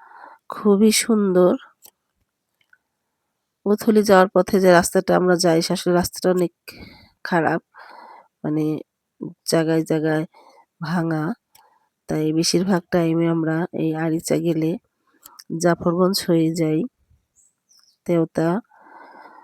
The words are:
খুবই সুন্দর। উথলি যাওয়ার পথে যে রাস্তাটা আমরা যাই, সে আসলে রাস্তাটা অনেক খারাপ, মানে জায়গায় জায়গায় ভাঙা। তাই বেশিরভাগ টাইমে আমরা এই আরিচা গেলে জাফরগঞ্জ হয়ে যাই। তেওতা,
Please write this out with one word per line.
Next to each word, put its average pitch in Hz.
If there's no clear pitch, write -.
খুবই 208
সুন্দর। 196
উথলি 208
যাওয়ার 190
পথে 185
যে 185
রাস্তাটা 175
আমরা 180
যাই, 165
সে 175
আসলে 180
রাস্তাটা 175
অনেক 180
খারাপ, 165
মানে 151
জায়গায় 160
জায়গায় 156
ভাঙা। 160
তাই 156
বেশিরভাগ 175
টাইমে 165
আমরা 160
এই 160
আরিচা 160
গেলে 160
জাফরগঞ্জ 175
হয়ে 165
যাই। 160
তেওতা, 170